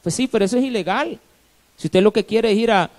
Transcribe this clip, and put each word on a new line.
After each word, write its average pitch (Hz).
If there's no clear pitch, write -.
Pues 165
sí, 254
pero 208
eso 226
es 254
ilegal. 240
Si -
usted 185
lo 208
que 214
quiere 226
es 202
ir 226
a, 180